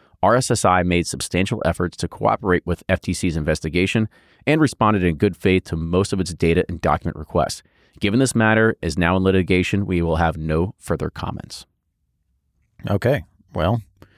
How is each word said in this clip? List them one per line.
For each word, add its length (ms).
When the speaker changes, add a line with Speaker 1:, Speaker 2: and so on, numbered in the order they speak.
Speaker 1:
R 140
S 140
S 140
I 180
made 240
substantial 580
efforts 320
to 120
cooperate 580
with 220
F 120
T 140
C's 220
investigation 720
and 140
responded 420
in 140
good 200
faith 280
to 120
most 360
of 80
its 140
data 340
and 120
document 360
requests. 460
Given 220
this 140
matter 480
is 160
now 180
in 80
litigation, 640
we 160
will 140
have 200
no 420
further 320
comments. 560
Speaker 2:
Okay. 360
Well, 280